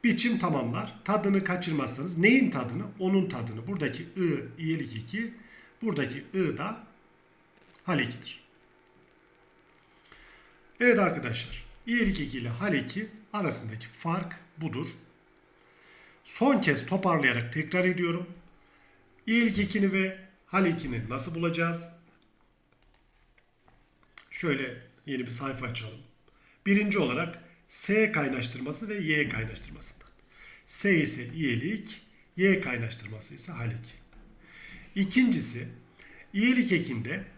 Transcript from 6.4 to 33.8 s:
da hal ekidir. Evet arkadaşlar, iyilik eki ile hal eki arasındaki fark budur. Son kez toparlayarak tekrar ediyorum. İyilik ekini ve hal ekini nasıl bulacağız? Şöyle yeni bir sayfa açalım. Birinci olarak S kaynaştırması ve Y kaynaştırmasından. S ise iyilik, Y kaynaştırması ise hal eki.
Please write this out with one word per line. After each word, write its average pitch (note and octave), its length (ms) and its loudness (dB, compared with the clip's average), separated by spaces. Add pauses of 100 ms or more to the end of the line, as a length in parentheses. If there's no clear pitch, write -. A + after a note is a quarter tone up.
da G3+ 300 -8 (960)
hal E3 160 0
ekidir. - 400 -6 (2500)
Evet A#3+ 200 8
arkadaşlar, C3 680 0 (220)
iyilik A3+ 320 2
eki C3+ 180 -4
ile A#2 120 -4
hal E3 240 0
eki F#3 340 -2 (260)
arasındaki A#2+ 540 -4
fark E3+ 520 -4 (180)
budur. C3 300 -4 (1400)
Son B3 360 4
kez C#3 240 2
toparlayarak C#3+ 680 2
tekrar F3+ 320 0
ediyorum. F3+ 420 0 (1000)
İyilik A3+ 320 4
ekini G3 340 2
ve F#3+ 240 0 (280)
hal F#3 200 2
ekini C3+ 440 -2
nasıl D3+ 260 -4
bulacağız? E3+ 480 0 (2500)
Şöyle C3+ 460 -2 (280)
yeni B2+ 200 -4
bir A#2+ 60 -8
sayfa B2+ 340 -6
açalım. A2+ 340 -8 (680)
Birinci G3+ 340 4
olarak D3+ 440 -2 (240)
S G#3 440 2
kaynaştırması C3+ 760 -2
ve G#3 60 -4
Y D#3 340 2
kaynaştırmasından. - 800 -8 (580)
S - 300 4
ise B2+ 360 0
iyilik, D#3 680 -2 (360)
Y F#3+ 240 6
kaynaştırması A2+ 760 -6
ise - 160 -14
hal A#2 200 -4
eki. - 220 -12 (1040)